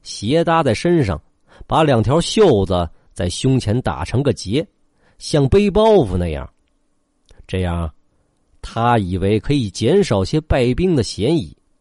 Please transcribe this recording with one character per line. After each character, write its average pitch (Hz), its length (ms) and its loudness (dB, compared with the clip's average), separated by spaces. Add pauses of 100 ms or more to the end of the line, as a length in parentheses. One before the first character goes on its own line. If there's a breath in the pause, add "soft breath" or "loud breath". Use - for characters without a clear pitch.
斜 147 420 -2
搭 165 200 0
在 127 100 2
身 170 320 2
上， 85 160 -4 (460 soft breath)
把 147 160 2
两 127 200 2
条 131 160 2
袖 165 460 4
子 87 220 -2 (260)
在 90 160 -6
胸 131 280 0
前 113 240 -2
打 78 220 -4
成 120 180 -2
个 139 120 0
结， 120 340 -4 (500)
像 143 300 0
背 202 240 2
包 214 120 2 (200)
袱 92 140 -4
那 87 100 -2
样。 69 200 -8 (1000 soft breath)
这 92 140 -4
样， 85 300 -4 (680)
他 117 380 0
以 92 180 -4
为 98 220 0
可 - 140 -4
以 123 160 -2
减 160 340 2
少 98 200 0
些 151 180 -2
败 127 320 0
兵 175 220 0
的 127 60 2
嫌 127 340 -2
疑。 95 220 -6 (240)